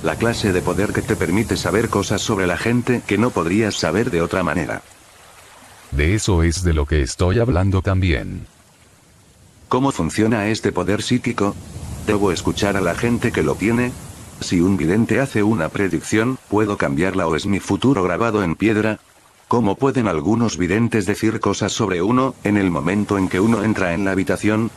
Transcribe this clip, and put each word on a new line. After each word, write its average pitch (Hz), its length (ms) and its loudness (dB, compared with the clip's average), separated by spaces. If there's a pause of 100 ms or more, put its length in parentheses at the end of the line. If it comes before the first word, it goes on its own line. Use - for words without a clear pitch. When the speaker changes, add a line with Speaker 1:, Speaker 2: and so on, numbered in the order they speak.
Speaker 1:
La 80 120 0
clase 110 380 0
de 90 80 2
poder 92 300 -2
que 104 120 -2
te 107 120 0
permite 92 400 0
saber 98 340 0
cosas 101 320 0
sobre 95 260 0
la 85 100 0
gente 120 480 0
que 101 140 0
no 120 100 2
podrías 98 460 0
saber 92 340 0
de 82 120 0
otra 92 200 0
manera. 78 400 -2 (1080)
Speaker 2:
De 73 220 0
eso 98 300 2
es 85 200 0
de 87 100 2
lo 76 120 0
que 76 160 0
estoy 90 380 0
hablando 95 420 2
también. 92 640 -2 (1200)
Speaker 1:
¿Cómo 131 220 2
funciona 104 560 0
este 107 240 0
poder 90 300 -2
psíquico? 113 540 0 (500)
¿Debo 101 260 2
escuchar 92 440 0
a 98 60 0
la 85 140 0
gente 120 360 0
que 87 120 0
lo 71 120 0
tiene? 117 360 0 (500)
Si 92 180 0
un 95 160 4
vidente 104 460 2
hace 113 220 0
una 104 260 0
predicción, 104 680 -2 (120)
¿puedo 101 280 0
cambiarla 87 500 0
o 80 80 0
es 78 100 -4
mi 98 140 0
futuro 101 440 2
grabado 104 400 0
en 82 120 0
piedra? 107 440 0 (480)
¿Cómo 113 280 2
pueden 131 320 0
algunos 98 500 0
videntes 101 480 2
decir 107 340 0
cosas 101 320 0
sobre 95 300 0
uno, 123 420 0
en 104 140 2
el 95 140 2
momento 98 460 0
en 92 120 0
que 92 100 0
uno 110 240 2
entra 92 300 0
en 92 100 -2
la 98 80 0
habitación? 101 640 0